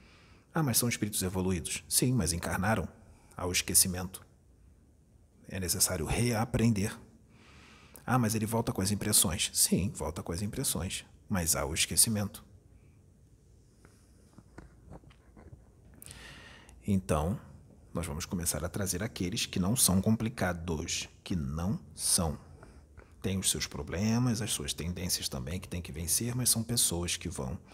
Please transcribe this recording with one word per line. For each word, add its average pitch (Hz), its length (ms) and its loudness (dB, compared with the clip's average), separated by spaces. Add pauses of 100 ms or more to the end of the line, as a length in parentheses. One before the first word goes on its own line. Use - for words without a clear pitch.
(540)
"Ah, 165 80 2
mas 131 160 2
são 120 120 4
espíritos 104 340 -2
evoluídos." 92 640 0
Sim, - 240 4
mas 90 220 2
encarnaram 87 560 0 (480)
ao 90 140 -4
esquecimento. 90 760 0 (1200)
É 95 120 -6
necessário 90 480 2
reaprender. 113 920 2 (1080)
"Ah, 123 140 4
mas 113 160 4
ele 110 140 0
volta 113 260 0
com - 80 -2
as 98 80 2
impressões." 98 640 2
Sim, - 380 4
volta 78 320 -4
com - 80 -6
as 85 100 -4
impressões, - 640 -2 (240)
mas 87 260 2
há 69 80 0
o 71 100 -2
esquecimento. 101 720 2 (4000)
Então, 90 520 2 (540)
nós 85 140 -4
vamos 76 180 -6
começar 82 400 -2
a 85 40 -4
trazer 95 340 -2
aqueles 95 420 -2
que - 140 -2
não 95 160 4
são 95 260 6
complicados, 87 1080 0 (160)
que 104 120 -2
não 82 440 -2 (140)
são. 80 440 0 (840)
Têm 95 180 0
os - 100 2
seus 76 160 0
problemas, 107 760 0
as - 100 -4
suas - 220 -4
tendências 90 560 -4
também 71 300 -4
que - 80 -10
têm 87 140 -4
que - 100 -10
vencer, 85 440 -2
mas 127 140 2
são 117 140 2
pessoas 87 540 0
que - 120 -8
vão 65 280 -6 (160)